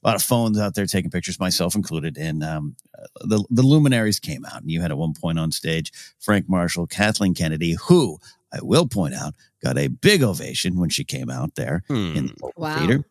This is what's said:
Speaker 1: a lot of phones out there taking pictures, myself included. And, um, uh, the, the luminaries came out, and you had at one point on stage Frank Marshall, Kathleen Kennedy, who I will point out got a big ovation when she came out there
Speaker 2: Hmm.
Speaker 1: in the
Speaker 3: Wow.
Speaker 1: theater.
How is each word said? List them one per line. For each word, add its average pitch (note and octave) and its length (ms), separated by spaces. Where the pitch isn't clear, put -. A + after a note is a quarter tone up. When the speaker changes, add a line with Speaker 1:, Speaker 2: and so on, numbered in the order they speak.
Speaker 1:
a - 60
lot A2 80
of F#2+ 60
phones A2+ 360
out G#2 160
there G2+ 120
taking F2 240
pictures, F2 280
myself F2 360
included. D#2+ 420
And, D#2 260
um, D#2 340
uh, - 80
the, G#2 240
the B2 120
luminaries C3 580
came - 260
out, - 160
and D#2 80
you E2 100
had E2+ 100
at C#2 60
one D#2 160
point E2 260
on D#2+ 140
stage D#2+ 400
Frank G2+ 280
Marshall, F2 380
Kathleen G#2 480
Kennedy, E2 420
who C#3 300
I - 80
will D#3+ 260
point F2+ 260
out C#2+ 200
got C2 140
a C#2+ 120
big F#3 340
ovation F2+ 580
when E2+ 80
she C#2+ 160
came C2 240
out B1+ 280
there C#2+ 320
Speaker 2:
Hmm. G2 280
Speaker 1:
in C2 120
the - 280
Speaker 3:
Wow. D#3 220
Speaker 1:
theater. C3+ 320